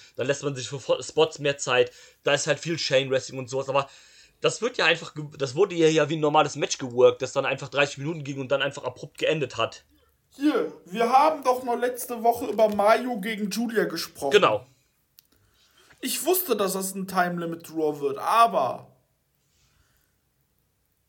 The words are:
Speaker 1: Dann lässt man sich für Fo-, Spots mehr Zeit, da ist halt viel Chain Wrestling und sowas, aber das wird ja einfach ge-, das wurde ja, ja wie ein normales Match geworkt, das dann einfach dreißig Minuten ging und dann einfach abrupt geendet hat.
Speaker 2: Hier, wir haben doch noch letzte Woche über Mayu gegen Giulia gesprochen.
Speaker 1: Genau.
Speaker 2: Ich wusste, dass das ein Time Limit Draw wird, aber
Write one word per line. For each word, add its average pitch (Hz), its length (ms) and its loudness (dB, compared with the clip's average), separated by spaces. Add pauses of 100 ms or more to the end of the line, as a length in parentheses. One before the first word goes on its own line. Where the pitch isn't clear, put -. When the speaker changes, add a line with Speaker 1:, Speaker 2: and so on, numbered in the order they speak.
(160)
Speaker 1:
Dann 120 120 -4
lässt 139 160 -2
man 139 120 -4
sich 123 120 -10
für 139 120 -10
Fo-, - 220 -2
Spots - 380 0
mehr 143 180 -2
Zeit, 123 340 2 (320)
da 143 100 2
ist 143 140 -2
halt 143 120 0
viel 160 180 -6
Chain 135 320 0
Wrestling 131 300 -4
und 123 100 -12
sowas, 135 200 -6
aber 139 200 0 (520)
das 156 200 0
wird - 160 -2
ja 185 80 2
einfach 160 280 0
ge-, 151 240 -12
das 135 180 -4
wurde 180 200 0
ja, 160 120 6
ja 156 220 4
wie 160 80 -2
ein - 20 -4
normales 151 360 2
Match 151 220 -4
geworkt, 123 440 4
das 127 100 -6
dann 135 140 -2
einfach 135 240 -6
dreißig 143 300 -2
Minuten 151 240 -6
ging 135 160 -8
und 131 120 -6
dann 139 100 0
einfach 139 220 -4
abrupt - 340 -10
geendet 143 400 -2
hat. - 280 -4 (480)
Speaker 2:
Hier, 269 380 0 (140)
wir 226 240 -2
haben 285 340 4
doch 254 200 2
noch 240 120 -2
letzte 247 460 -4
Woche 233 240 2
über 214 240 2
Mayu 226 500 2
gegen 208 300 -4
Giulia 226 340 -2
gesprochen. - 480 -4
Speaker 1:
Genau. 151 340 4 (1300)
Speaker 2:
Ich - 240 -6
wusste, 294 320 0
dass 196 180 0
das 190 220 -6
ein 190 100 -6
Time 180 340 0
Limit 165 300 -8
Draw 156 300 -2
wird, 139 180 -2
aber - 800 2 (2250)